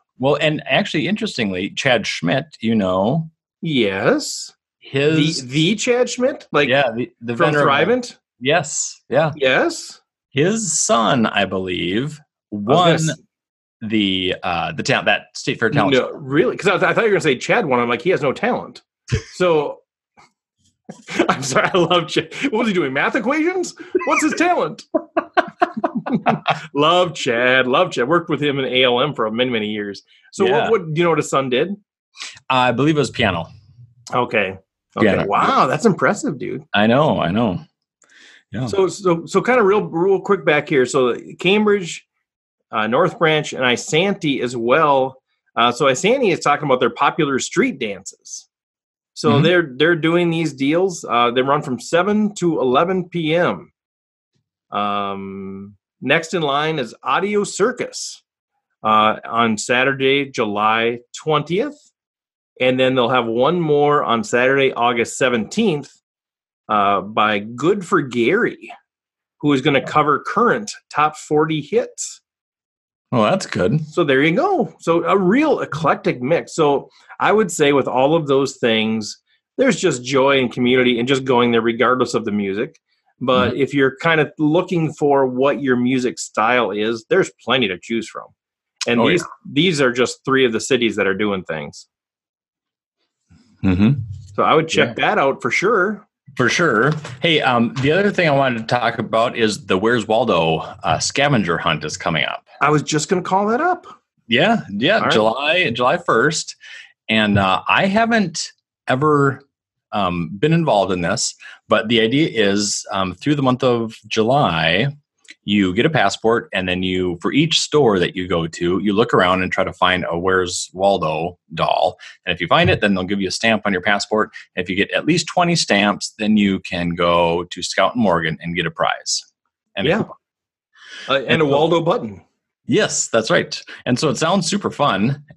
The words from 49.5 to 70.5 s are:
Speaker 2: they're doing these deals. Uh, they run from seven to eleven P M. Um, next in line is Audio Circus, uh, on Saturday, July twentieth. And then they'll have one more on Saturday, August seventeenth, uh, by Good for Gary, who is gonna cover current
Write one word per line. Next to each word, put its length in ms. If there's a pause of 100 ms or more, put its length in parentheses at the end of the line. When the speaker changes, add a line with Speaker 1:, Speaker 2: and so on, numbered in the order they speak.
Speaker 2:
they're 200
doing 340
these 220
deals. 560
Uh, 220
they 120
run 200
from 160
seven 580
to 240
eleven 480
P 280
M. 340 (1000)
Um, 1080 (240)
next 340
in 80
line 360
is 240
Audio 420
Circus, 800 (600)
uh, 420
on 340
Saturday, 720
July 720 (160)
twentieth. 600 (840)
And 180
then 160
they'll 140
have 180
one 320
more 460
on 180
Saturday, 520
August 440
seventeenth, 720 (800)
uh, 320
by 400
Good 460
for 160
Gary, 720 (680)
who 120
is 80
gonna 240
cover 360
current 500 (180)